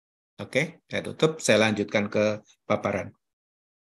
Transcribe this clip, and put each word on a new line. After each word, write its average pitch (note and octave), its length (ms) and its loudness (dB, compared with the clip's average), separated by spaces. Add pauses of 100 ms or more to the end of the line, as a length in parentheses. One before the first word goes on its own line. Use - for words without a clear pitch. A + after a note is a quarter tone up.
(360)
Oke, - 480 -4
saya G2 160 -6
tutup, D#3 400 -2
saya G#2+ 240 4
lanjutkan G#2 480 0
ke G#2+ 320 0 (240)
paparan. G2+ 400 -2 (800)